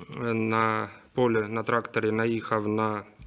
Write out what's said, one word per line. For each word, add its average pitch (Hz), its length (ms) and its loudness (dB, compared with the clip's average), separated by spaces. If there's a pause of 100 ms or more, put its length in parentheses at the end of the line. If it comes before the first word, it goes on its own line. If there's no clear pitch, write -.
(320)
на 110 560 0 (260)
полі 117 340 4
на 110 140 -4
тракторі 110 480 0
наїхав 110 580 0
на 107 340 0 (240)